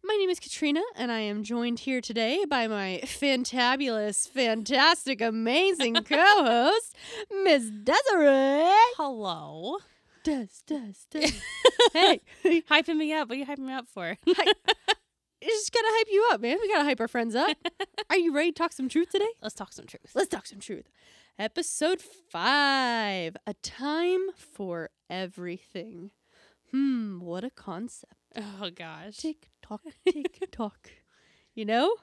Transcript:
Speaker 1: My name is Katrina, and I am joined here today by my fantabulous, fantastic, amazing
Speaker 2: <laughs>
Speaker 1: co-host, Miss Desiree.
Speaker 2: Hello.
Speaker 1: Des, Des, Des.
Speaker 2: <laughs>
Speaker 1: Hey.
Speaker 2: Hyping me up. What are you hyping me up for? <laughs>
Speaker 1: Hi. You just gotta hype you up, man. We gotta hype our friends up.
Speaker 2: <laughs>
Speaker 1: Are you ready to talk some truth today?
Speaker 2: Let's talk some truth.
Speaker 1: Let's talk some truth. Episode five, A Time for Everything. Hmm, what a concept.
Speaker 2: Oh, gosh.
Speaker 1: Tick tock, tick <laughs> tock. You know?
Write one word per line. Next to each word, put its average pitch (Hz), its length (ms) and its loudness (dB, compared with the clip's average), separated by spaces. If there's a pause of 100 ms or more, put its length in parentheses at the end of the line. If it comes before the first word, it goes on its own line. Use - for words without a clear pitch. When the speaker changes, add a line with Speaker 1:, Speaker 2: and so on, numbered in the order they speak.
Speaker 1:
My 427 140 -2
name 381 120 2
is 359 120 -2
Katrina, 302 400 -2 (160)
and 240 160 -4
I 220 80 -2
am 208 240 -4
joined 233 340 -2
here 254 220 -2
today 233 460 -2
by 254 200 0
my 196 380 -4
fantabulous, 247 1200 -2
fantastic, 247 920 2
amazing 240 760 0
Speaker 2:
<laughs> 226 100 2
Speaker 1:
co-host, 320 920 4 (480)
Miss 269 260 4
Desiree. 294 1000 4 (240)
Speaker 2:
Hello. 190 800 -6 (480)
Speaker 1:
Des, 262 240 -4 (180)
Des, 247 280 -8 (180)
Des. 302 180 0 (320)
Speaker 2:
<laughs> - 300 6
Speaker 1:
Hey. 339 300 4 (220)
Speaker 2:
Hyping 320 520 4
me 311 160 0
up. 302 160 -2
What 247 80 -6
are - 20 -6
you 277 80 -6
hyping 277 120 -8 (100)
me 262 40 -8
up 262 140 -8
for? 180 360 -8
<laughs> - 40 -2
Speaker 1:
Hi. 359 260 4 (880)
You - 80 -6
just 427 240 -2
gotta 453 200 2
hype 453 180 2
you 415 220 4
up, 214 80 0
man. 247 200 0
We 415 120 -2
gotta 320 120 2
hype 285 140 0
our 226 80 -2
friends 233 300 -4
up. 294 200 0 (260)
Speaker 2:
<laughs> - 280 -10
Speaker 1:
Are 349 60 2
you 339 180 2
ready 320 160 2
to - 80 -14
talk 330 140 -2
some 262 160 -6
truth 330 220 0
today? 403 180 0 (120)
Speaker 2:
Let's 214 140 -10
talk - 180 -14
some - 140 -20
truth. - 260 -20
Speaker 1:
Let's - 160 -4
talk - 180 -8
some 202 120 -18
truth. - 320 -14 (480)
Episode 320 600 -2
five, 226 1400 0 (100)
A 208 60 -6 (100)
Time 349 720 -2
for 170 540 -10 (220)
Everything. 180 1000 -10 (600)
Hmm, 240 500 -2
what 180 240 -8
a 262 60 -10
concept. - 640 -14 (200)
Speaker 2:
Oh, 202 400 -12
gosh. 170 440 -18
Speaker 1:
Tick - 320 -10 (120)
tock, - 200 -14 (280)
tick 349 380 -6
<laughs> - 20 -20
tock. - 400 -10 (640)
You 220 120 -8
know? 262 360 0